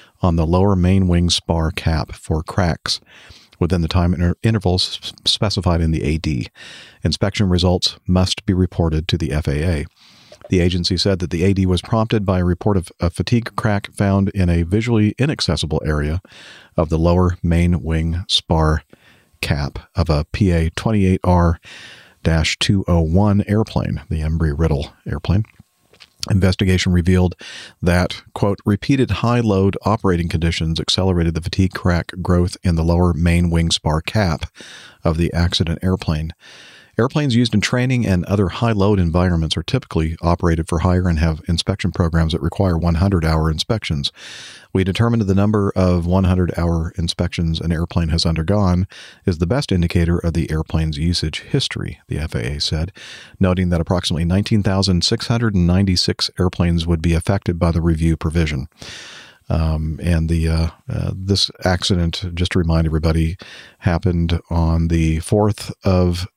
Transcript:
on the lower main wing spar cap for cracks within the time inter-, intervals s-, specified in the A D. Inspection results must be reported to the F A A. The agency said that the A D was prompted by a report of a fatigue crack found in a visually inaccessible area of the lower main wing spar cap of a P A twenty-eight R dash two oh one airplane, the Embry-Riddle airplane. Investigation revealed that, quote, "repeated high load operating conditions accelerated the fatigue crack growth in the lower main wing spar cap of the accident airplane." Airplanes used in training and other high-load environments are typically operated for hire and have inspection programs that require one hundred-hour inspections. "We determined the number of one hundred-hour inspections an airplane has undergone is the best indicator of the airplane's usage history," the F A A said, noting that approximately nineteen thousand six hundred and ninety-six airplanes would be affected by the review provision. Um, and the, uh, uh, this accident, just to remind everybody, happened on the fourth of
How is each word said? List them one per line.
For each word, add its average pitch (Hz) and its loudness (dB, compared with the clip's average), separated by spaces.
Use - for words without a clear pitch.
on 87 2
the 82 2
lower 92 2
main 92 4
wing 87 2
spar 82 -2
cap - -4
for 78 -4
cracks - -4
within 87 0
the 82 0
time 90 2
inter-, 87 0
intervals 101 -2
s-, - -12
specified 90 0
in 80 0
the 80 -2
A 78 -2
D. 71 -4
Inspection 98 0
results 90 2
must 92 0
be 98 2
reported 82 0
to 85 0
the 78 -4
F 73 -2
A 73 0
A. 78 -8
The 92 2
agency 87 0
said 95 0
that 90 -4
the 85 -2
A 98 2
D 95 2
was 90 2
prompted 110 0
by 95 2
a 90 2
report 90 0
of 87 -4
a 85 0
fatigue - -2
crack 101 -2
found 98 2
in 92 0
a 85 2
visually 107 2
inaccessible - -2
area 78 -2
of 82 2
the 80 0
lower 87 2
main 85 2
wing 82 -2
spar - 0
cap 73 -4
of 82 0
a 76 0
P 98 2
A 82 0
twenty-eight 95 0
R 85 4
dash 80 0
two 101 0
oh 85 4
one 98 2
airplane, - -2
the 78 -4
Embry-Riddle 78 0
airplane. 87 -2
Investigation 95 2
revealed 90 2
that, 87 0
quote, 101 -2
"repeated 120 0
high 120 0
load 98 2
operating 92 0
conditions 82 -2
accelerated 87 0
the 82 -4
fatigue 92 0
crack 85 -2
growth 87 0
in 87 2
the 82 0
lower 85 2
main 85 2
wing 82 2
spar - -2
cap 92 -2
of 80 0
the 85 0
accident 85 0
airplane." 80 -2
Airplanes 135 0
used 120 2
in 107 2
training 123 0
and 90 2
other 98 0
high-load 104 2
environments 85 2
are 85 -4
typically 80 -2
operated 85 0
for 85 -2
hire 90 2
and 82 2
have 80 0
inspection 87 -2
programs 82 0
that 87 -2
require 87 0
one 85 2
hundred-hour 80 2
inspections. 78 -4
"We 95 2
determined 113 0
the 95 0
number 101 2
of 90 2
one 92 2
hundred-hour 85 0
inspections 85 -2
an 82 -2
airplane 85 -2
has 82 0
undergone 87 0
is 90 0
the 85 0
best 123 -2
indicator 85 2
of 85 -2
the 82 -4
airplane's 80 -2
usage 80 -2
history," - -6
the - -6
F 78 -6
A 62 -6
A 73 -8
said, - -4
noting 92 2
that 87 2
approximately 85 -2
nineteen 98 0
thousand 95 2
six - -2
hundred 117 0
and 90 4
ninety-six 90 2
airplanes 87 0
would 85 0
be 85 2
affected 85 -2
by 85 2
the 82 0
review 82 2
provision. 76 -2
Um, 78 -2
and 82 0
the, 82 0
uh, 80 0
uh, 85 -4
this 95 -2
accident, 90 0
just 87 -2
to 95 0
remind 82 2
everybody, 80 0
happened 85 0
on 82 2
the 80 0
fourth 104 0
of 90 2